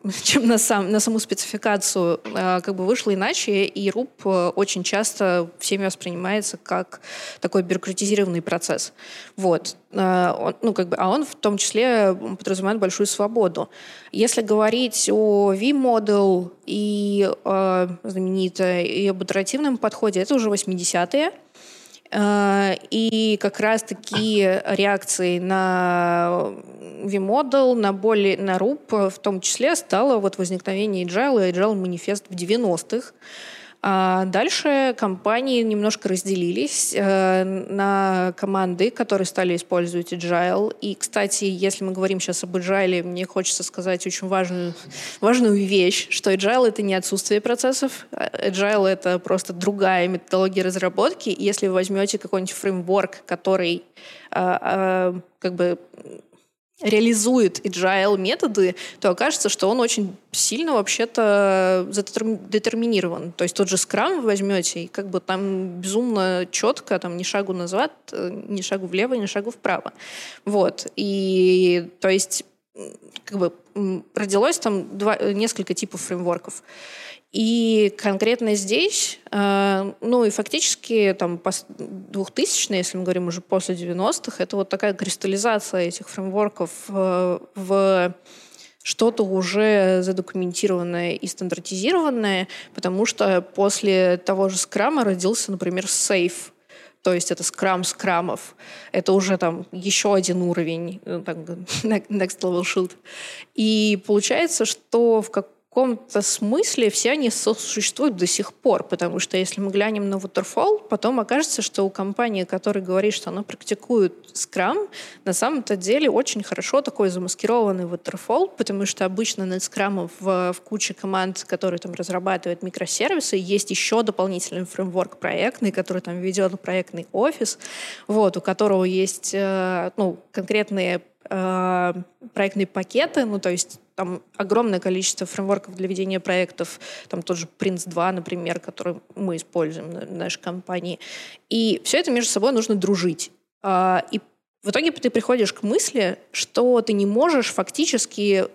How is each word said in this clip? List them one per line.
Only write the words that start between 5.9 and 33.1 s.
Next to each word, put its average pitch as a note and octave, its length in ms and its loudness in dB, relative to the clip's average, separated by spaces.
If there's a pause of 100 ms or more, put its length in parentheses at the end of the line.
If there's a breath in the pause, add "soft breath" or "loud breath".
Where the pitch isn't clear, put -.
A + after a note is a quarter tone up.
как - 400 -6 (380 loud breath)
такой F#3 220 2
бюрократизированный F#3 800 -2
процесс. - 540 -4 (420 loud breath)
Вот. F3+ 400 0 (160)
Э, F#3 460 2
он, - 240 -2
ну, A3+ 100 2
как F#3 160 -2
бы, E3+ 80 -2
а F#3 140 2
он C#4+ 160 0
в - 80 -16
том G#3 240 0
числе G#3+ 560 2
подразумевает F#3+ 640 -4
большую F#3+ 260 0
свободу. G#3 640 0 (420 loud breath)
Если A#3 300 2
говорить G#3+ 720 2
о G#3 400 4
V-Model G#3 1000 4 (140)
и, G3+ 640 0 (140)
э, F#3 440 2 (160)
знаменитой, F#3 840 0
и F#3+ 220 0
об F#3 140 -2
итеративном B3+ 540 0
подходе, G#3 440 0
это G3+ 140 0
уже A3+ 140 2
восьмидесятые. F#3+ 840 0 (800 loud breath)
Э, G3+ 600 2 (160)
и A3 500 2
как G3 180 -2
раз-таки G#3+ 1080 2
реакцией G3 720 0
на F3 1080 2 (540)
V-Model, B3 720 4
на G#3 200 2
более, G3+ 420 4
на F#3+ 220 0
руп, B3 340 -2
в G3 300 2
том G3 180 0
числе C#4 360 0
стало B3 420 2
вот G3 180 0
возникновение F#3+ 720 -2
Agile G#3 420 2
и F3+ 40 2
Agile G3+ 220 2
Manifest F#3 540 -4
в F#3+ 60 -10
девяностых. G3 800 -2 (720 loud breath)